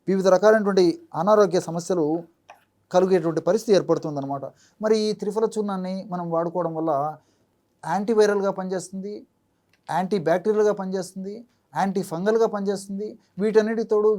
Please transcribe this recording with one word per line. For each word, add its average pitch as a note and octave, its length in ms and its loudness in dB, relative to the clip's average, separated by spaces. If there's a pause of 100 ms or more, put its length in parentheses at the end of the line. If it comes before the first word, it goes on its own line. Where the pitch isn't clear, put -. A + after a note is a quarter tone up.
(120)
వివిధ F#3+ 160 0 (100)
రకాలైనటువంటి G3 500 4 (360)
అనారోగ్య F#3+ 460 4
సమస్యలు E3 380 -2 (880)
కలిగేటువంటి F3 540 2
పరిస్థితి G#3 300 2
ఏర్పడుతుందన్నమాట. C#3+ 640 -2 (400)
మరి A3 220 2
ఈ G#3+ 40 0 (120)
త్రిఫల G#3+ 240 -2 (100)
చూర్ణాన్ని F#3+ 400 -4 (160)
మనం F3 220 -6
వాడుకోవడం E3 440 -2
వల్ల D#3+ 140 -2 (1000)
యాంటీవైరల్గా G3+ 680 2
పనిచేస్తుంది, F#3+ 540 -8 (800)
యాంటీ F#3 240 -2 (100)
బ్యాక్టీరియల్గా G#3 520 2
పనిచేస్తుంది, F#3+ 540 -8 (440)
యాంటీ F#3+ 320 0
ఫంగల్గా G#3+ 420 2
పనిచేస్తుంది. G3 540 -6 (340)
వీటన్నిటికి A3 520 2
తోడు G#3+ 260 4